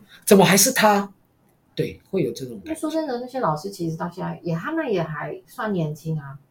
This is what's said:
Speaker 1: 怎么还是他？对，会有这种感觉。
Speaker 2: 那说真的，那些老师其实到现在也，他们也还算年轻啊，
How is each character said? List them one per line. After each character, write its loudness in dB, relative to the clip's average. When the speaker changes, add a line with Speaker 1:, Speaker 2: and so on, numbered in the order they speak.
Speaker 1:
怎 10
么 10
还 6
是 4
他？ 4
对， -6
会 0
有 0
这 -10
种 -10
感 -16
觉。 -8
Speaker 2:
那 -6
说 -6
真 -2
的， -4
那 -10
些 -8
老 0
师 -10
其 -6
实 -6
到 -6
现 -10
在 -8
也， -4
他 -6
们 -2
也 0
还 -8
算 -6
年 -2
轻 -4
啊， -14